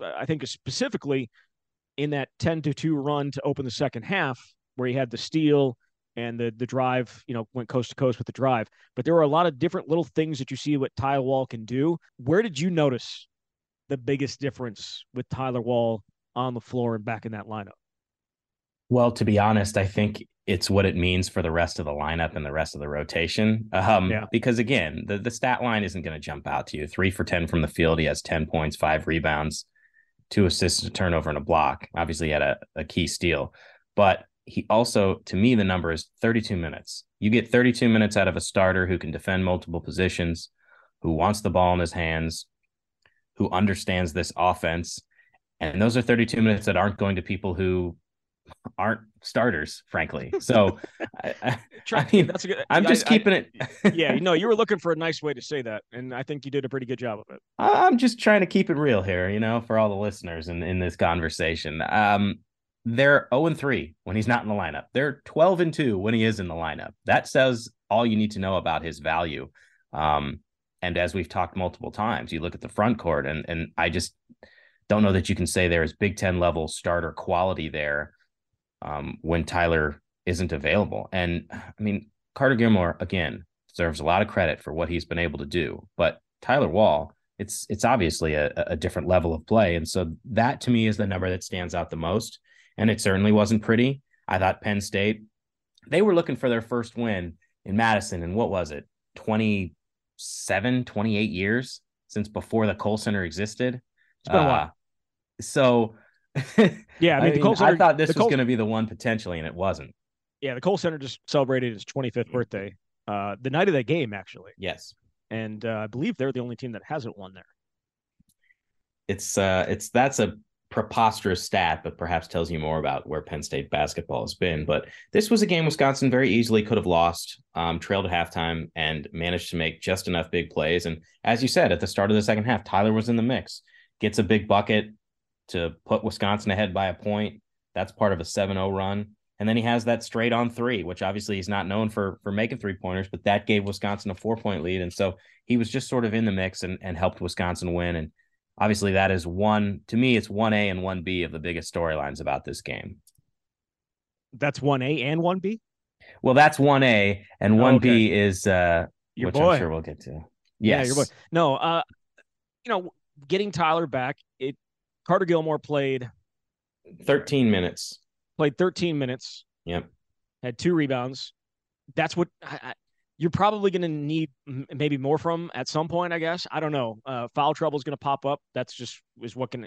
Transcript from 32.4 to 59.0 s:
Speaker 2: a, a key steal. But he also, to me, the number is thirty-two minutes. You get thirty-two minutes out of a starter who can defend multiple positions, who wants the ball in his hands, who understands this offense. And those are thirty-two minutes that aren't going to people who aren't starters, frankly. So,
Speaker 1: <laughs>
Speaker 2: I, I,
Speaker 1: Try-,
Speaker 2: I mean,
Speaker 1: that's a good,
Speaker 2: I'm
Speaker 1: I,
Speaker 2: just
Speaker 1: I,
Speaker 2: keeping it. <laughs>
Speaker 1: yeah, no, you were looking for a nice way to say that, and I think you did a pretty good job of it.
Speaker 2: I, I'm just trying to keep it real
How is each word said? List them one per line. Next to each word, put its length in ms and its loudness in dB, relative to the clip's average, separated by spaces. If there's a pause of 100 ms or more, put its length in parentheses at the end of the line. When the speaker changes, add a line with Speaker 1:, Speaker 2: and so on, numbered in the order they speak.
Speaker 2:
a, 160 0 (180)
a 80 -6
key 220 -2
steal. 480 -2 (420)
But 300 4 (180)
he 240 -6
also, 560 2
to 120 -6
me, 180 6
the 100 4
number 260 0
is 200 -6 (100)
thirty-two 380 0
minutes. 460 -10 (160)
You 100 2
get 180 4
thirty-two 400 4
minutes 300 4
out 100 4
of 80 0
a 60 -2
starter 440 2
who 120 0
can 120 -6
defend 360 -2
multiple 340 -2
positions, 680 -2 (500)
who 140 0
wants 260 2
the 80 -4
ball 240 4
in 80 2
his 120 -2
hands, 520 -4 (920)
who 120 0
understands 640 0
this 240 -4
offense. 640 0 (600)
And 200 -4
those 160 2
are 60 2
thirty-two 400 2
minutes 240 2
that 100 0
aren't 220 0
going 180 0
to 60 -4
people 320 -4
who 420 -2 (800)
aren't 240 -2 (220)
starters, 640 -2
frankly. 520 -4
So, 400 4 (220)
Speaker 1:
<laughs> 240 -12
Speaker 2:
I, 180 -6
I, 160 -2 (280)
Speaker 1:
Try-, 140 2
Speaker 2:
I 120 -2
mean, 140 8
Speaker 1:
that's 180 -6
a 40 -6
good, 200 -4
Speaker 2:
I'm 160 4
Speaker 1:
I, 60 2
Speaker 2:
just 160 2
Speaker 1:
I, 20 -2
Speaker 2:
keeping 240 6
it. 180 0 (220)
<laughs> 220 4
Speaker 1:
yeah, 220 2
no, 180 4
you 120 2
were 80 4
looking 240 2
for 140 -2
a 40 0
nice 260 -4
way 100 -2
to 80 -8
say 220 -6
that, 200 -6 (100)
and 220 -10
I 80 -8
think 220 -10
you 60 -10
did 160 -2
a 20 -8
pretty 160 -6
good 140 -6
job 220 -6
of 140 -20
it. 60 -18 (180)
Speaker 2:
I, 280 6
I'm 100 6
just 240 2
trying 200 6
to 60 2
keep 220 2
it 80 0
real 240 4